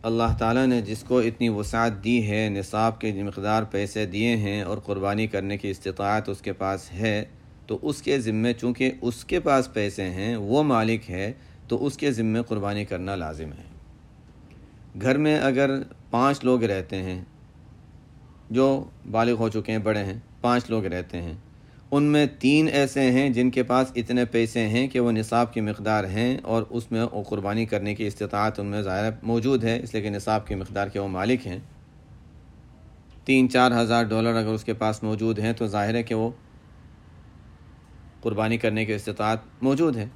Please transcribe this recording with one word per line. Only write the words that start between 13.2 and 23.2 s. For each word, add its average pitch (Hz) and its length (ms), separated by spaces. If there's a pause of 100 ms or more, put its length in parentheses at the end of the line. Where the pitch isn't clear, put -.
ہے۔ - 260 (1200)
گھر 131 180
میں 151 220
اگر 135 300 (400)
پانچ 131 340
لوگ 123 200
رہتے 95 380
ہیں 92 220 (1300)
جو 135 340 (260)
بالغ 113 220
ہو 113 160
چکے 107 240
ہیں، 110 60
بڑے 104 260
ہیں، 98 140 (220)
پانچ 123 300
لوگ 110 140
رہتے 90 380
ہیں، 82 120 (560)
ان 143 120
میں 147 240 (120)
تین 151 300
ایسے 139 320
ہیں 131 300